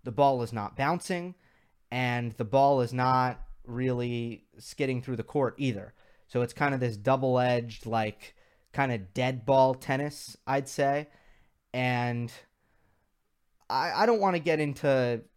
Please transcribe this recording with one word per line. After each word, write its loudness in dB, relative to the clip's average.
The -6
ball 4
is -6
not -6
bouncing, -4
and -2
the -4
ball 4
is -2
not 2
really -4
skidding -4
through -6
the -6
court 0
either. -2
So -2
it's -2
kind 0
of -4
this -2
double-edged, 0
like, -4
kind 0
of -6
dead -2
ball 6
tennis, -6
I'd -2
say. 0
And -2
I, 0
I 6
don't 4
wanna 2
get 2
into 2